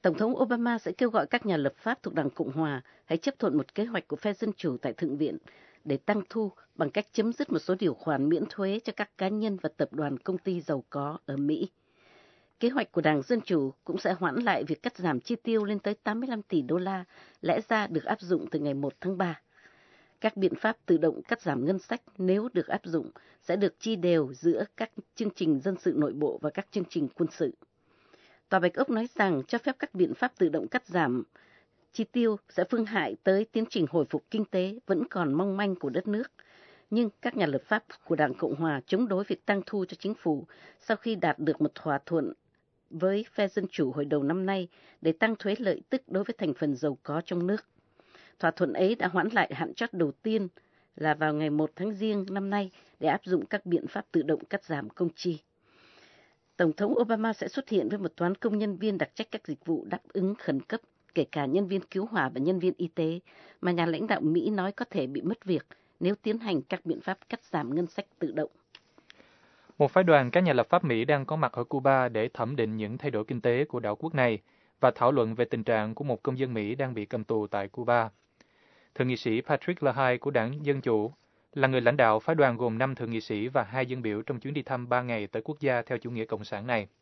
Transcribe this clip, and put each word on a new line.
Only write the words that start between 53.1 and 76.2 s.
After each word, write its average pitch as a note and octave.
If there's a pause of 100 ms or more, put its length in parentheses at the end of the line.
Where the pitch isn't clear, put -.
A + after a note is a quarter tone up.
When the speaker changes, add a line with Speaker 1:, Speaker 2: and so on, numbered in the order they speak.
Speaker 1:
dụng F3+
các G3+
biện E3+
pháp -
tự E3
động D3
cắt -
giảm D3
công E3+
chi. E3 (1160)
Tổng D#3+
thống G#3
Obama A3
sẽ -
xuất -
hiện E3+
với G3+
một F3+
toán F3
công G#3+
nhân G#3
viên F#3+
đặc D3+
trách -
các -
dịch D3
vụ D#3+
đáp - (140)
ứng F3+
khẩn C#3
cấp, - (340)
kể D3
cả D3
nhân F3+
viên F#3+
cứu F#3+
hỏa F3+
và B2+
nhân F3
viên F3+
y F3
tế, E3 (420)
mà F3+
nhà E3+
lãnh E3
đạo G#3+
Mỹ D#3
nói G3
có -
thể C#3+
bị C#3
mất G#3
việc F3+ (340)
nếu F#3
tiến A3
hành G3
các -
biện E3
pháp F#3+ (120)
cắt -
giảm C#3+
ngân E3+
sách - (140)
tự D#3+
động. D#3 (1300)
Speaker 2:
Một C#3+
phái F#3
đoàn C#3+
các F3
nhà F3
lập B2
pháp F3+
Mỹ A#2
đang C#3
có D#3
mặt D3+
ở A#2+
Cuba C3
để B2
thẩm B2
định A2
những G#2+
thay D3
đổi A2+
kinh B2
tế B2+
của B2+
đảo G#2
quốc D#3+
này A#2+ (400)
và B2+
thảo A#2+
luận A2+
về A#2+
tình A2+
trạng A2
của -
một B2+